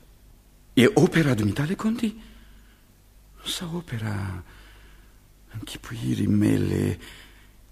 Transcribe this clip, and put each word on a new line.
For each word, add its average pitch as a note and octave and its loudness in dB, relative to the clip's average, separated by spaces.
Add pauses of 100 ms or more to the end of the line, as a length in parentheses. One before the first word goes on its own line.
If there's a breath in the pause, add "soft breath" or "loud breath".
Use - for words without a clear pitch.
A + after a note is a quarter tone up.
(720)
E A#2+ 6
opera D3 4
dumitale, G#2+ 0
Conti? A3 -2 (1300 soft breath)
Sau F3 -8
opera G#2 -6 (1160 soft breath)
închipuirii A#2 -4
mele, G2+ 2 (720 loud breath)